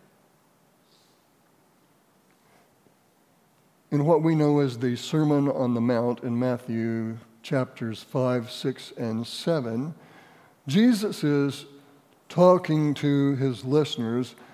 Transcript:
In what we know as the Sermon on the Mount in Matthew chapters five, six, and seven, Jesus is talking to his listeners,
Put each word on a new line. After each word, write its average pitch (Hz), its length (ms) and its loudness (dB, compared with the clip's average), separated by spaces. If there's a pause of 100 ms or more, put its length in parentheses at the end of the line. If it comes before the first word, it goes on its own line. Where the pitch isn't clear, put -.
(4000)
In 147 160 0
what 156 160 4
we 160 140 2
know 147 240 4
as 123 200 -2
the 123 160 -2
Sermon 147 540 0
on 123 240 0
the 117 80 0
Mount 120 420 0
in 120 160 -4
Matthew 113 800 -4 (260)
chapters 123 580 -6
five, 127 480 -2
six, - 460 -8
and 117 320 -6
seven, 139 680 -4 (720)
Jesus 208 580 2
is 143 400 0 (640)
talking 165 640 4
to 143 420 2
his 127 300 -2
listeners, 127 680 0 (180)